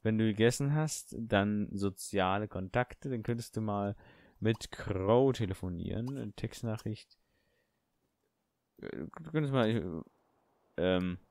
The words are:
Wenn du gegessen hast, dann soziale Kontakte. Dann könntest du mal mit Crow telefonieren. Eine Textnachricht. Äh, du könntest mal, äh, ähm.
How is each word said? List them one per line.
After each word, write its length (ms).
Wenn 140
du 80
gegessen 500
hast, 420
dann 540
soziale 760
Kontakte. 600
Dann 140
könntest 320
du 60
mal 340
mit 300
Crow 600
telefonieren. 880
Eine 160
Textnachricht. 840
Äh, 260
du 100
könntest 220
mal, 160
äh, 320
ähm. 440